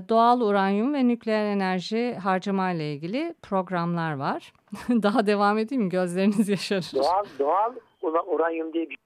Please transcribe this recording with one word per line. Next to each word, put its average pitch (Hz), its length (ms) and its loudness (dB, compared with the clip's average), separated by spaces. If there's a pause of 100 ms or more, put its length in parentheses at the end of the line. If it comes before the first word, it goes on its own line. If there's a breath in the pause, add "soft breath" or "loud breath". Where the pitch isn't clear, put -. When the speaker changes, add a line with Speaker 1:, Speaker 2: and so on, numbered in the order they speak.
Speaker 1:
doğal 233 320 6
uranyum 202 520 2
ve 262 140 2
nükleer 220 380 0
enerji 202 680 -2
harcama 185 580 0
ile 151 220 -4
ilgili 226 480 -6
programlar 170 720 -2
var. 165 400 -6 (180)
<laughs> - 180 -12
Daha 214 380 2
devam 208 300 2
edeyim 226 260 -2
mi? 185 60 0
Gözleriniz 185 600 0
yaşarır. 190 460 -2
Speaker 2:
Doğal, 170 300 2 (140)
doğal 190 340 2 (280)
ura-, 165 240 0
uranyum 160 480 -2
diye 165 160 -2
bir - 160 -12